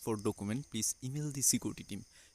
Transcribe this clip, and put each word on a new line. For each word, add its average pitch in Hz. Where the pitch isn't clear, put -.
for 113
document, 107
please 107
email 143
the 131
security -
team। 98